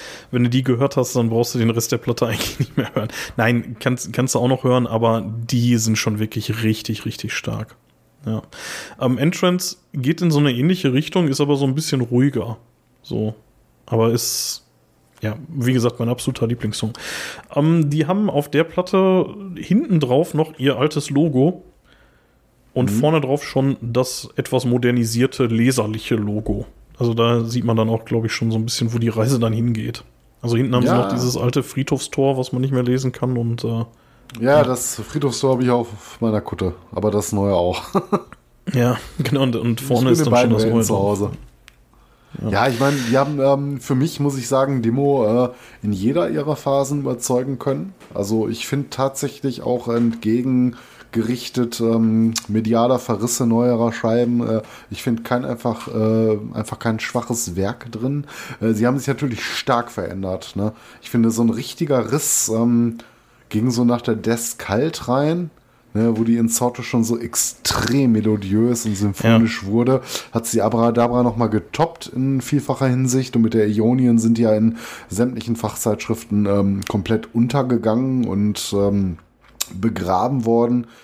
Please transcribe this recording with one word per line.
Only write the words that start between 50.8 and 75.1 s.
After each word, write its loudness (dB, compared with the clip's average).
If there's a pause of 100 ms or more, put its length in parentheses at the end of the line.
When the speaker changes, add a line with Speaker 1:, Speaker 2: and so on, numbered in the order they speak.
Speaker 2:
ähm, 4 (140)
medialer 2
Verrisse -2
neuerer 2
Scheiben, 0
äh, 0 (280)
ich -12
finde -2
kein -2
einfach, -4
äh, 2 (160)
einfach -6
kein -2
schwaches -6
Werk -4
drin. -4 (340)
Äh, 2
sie 2
haben 2
sich -6
natürlich -4
stark -2
verändert, -8
ne? -2 (300)
Ich -18
finde, 4
so 0
ein 4
richtiger -2
Riss, -2
ähm, 2 (500)
ging 0
so 0
nach 2
der 0
Death -4
Cult -2
rein, 0 (440)
ne, 2
wo 2
die 4
Insorte 0
schon 0
so 0
extrem 0
melodiös 2
und -2
symphonisch 2
Speaker 1:
Ja. -8
Speaker 2:
wurde, 2 (320)
hat -2
sie 0
Abracadabra 2
noch 0
mal 2
getoppt -2
in -2
vielfacher 0
Hinsicht 0
und 6
mit 2
der 4
Aeonian 4
sind 4
die 2
ja 4
in 2 (320)
sämtlichen -2